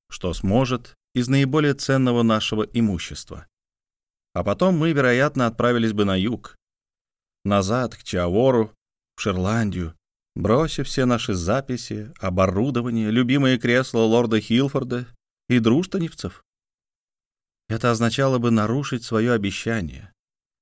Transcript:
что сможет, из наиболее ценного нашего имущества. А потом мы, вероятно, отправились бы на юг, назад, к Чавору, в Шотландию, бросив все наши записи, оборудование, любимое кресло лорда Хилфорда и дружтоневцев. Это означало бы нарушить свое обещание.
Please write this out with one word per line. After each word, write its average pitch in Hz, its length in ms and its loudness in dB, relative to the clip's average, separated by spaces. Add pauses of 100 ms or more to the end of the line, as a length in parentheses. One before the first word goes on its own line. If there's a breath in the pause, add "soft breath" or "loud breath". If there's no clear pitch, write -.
что - 260 -6
сможет, 123 640 0 (200)
из 123 120 0
наиболее 139 460 2
ценного 131 480 2
нашего 110 400 2
имущества. - 840 -4 (840)
А 87 100 -4
потом 175 340 2
мы, 160 160 2
вероятно, 131 540 2
отправились 113 460 0
бы 104 120 0
на 98 100 0
юг, 101 400 -4 (880)
назад, 101 520 0
к - 80 -20
Чавору, 110 680 2 (440)
в - 60 -14
Шотландию, 95 720 -2 (400)
бросив 143 520 0
все 135 180 -2
наши 117 280 0
записи, 110 840 -6
оборудование, 107 920 0
любимое 127 480 2
кресло 123 440 0
лорда 113 380 4
Хилфорда 123 680 -2 (420)
и 123 80 2
дружтоневцев. 135 880 0 (1200)
Это 110 220 -2
означало 120 480 0
бы 120 140 0
нарушить 113 520 0
свое 117 300 0
обещание. 98 800 -4 (480)